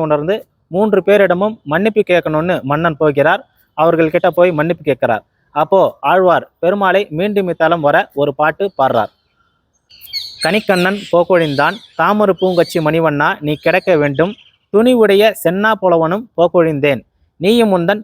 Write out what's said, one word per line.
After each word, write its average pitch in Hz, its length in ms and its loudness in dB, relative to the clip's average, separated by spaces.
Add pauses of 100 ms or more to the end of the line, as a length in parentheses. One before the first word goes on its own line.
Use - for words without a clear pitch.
உணர்ந்து 156 320 -2 (300)
மூன்று 202 400 0
பேரிடமும் 202 560 2
மன்னிப்பு 202 440 -2
கேட்கணும்னு 170 540 0
மன்னன் 147 400 -2
போகிறார். 151 420 2 (340)
அவர்கள் 160 380 2
கிட்ட 175 160 2
போய் 175 280 2
மன்னிப்பு 165 240 -2
கேட்கிறார். 120 400 -2 (320)
அப்போ 160 260 2 (180)
ஆழ்வார் 165 460 2 (160)
பெருமாளை 190 480 0
மீண்டும் 196 380 -4
இத்தலம் 165 400 -2
வர 147 100 2 (160)
ஒரு 143 260 -2
பாட்டு 156 260 -2 (120)
பாடுறார். 120 340 -2 (1300)
"கணிக்கண்ணன் 190 560 -2 (120)
போக்கொழிந்தான், 170 640 0 (220)
தாமரு 196 420 0
பூங்கச்சி 180 400 0
மணிவண்ணா, 156 500 0 (100)
நீ 151 140 -4
கிடக்க 170 440 -2
வேண்டும், 147 360 0 (400)
துணி 233 200 4
உடைய 208 300 4 (200)
சென்னா 196 280 0 (100)
புலவனும் 175 440 0 (120)
போக்கொழிந்தேன், 156 640 0 (380)
நீயும் 220 360 2
உந்தன் 185 280 -2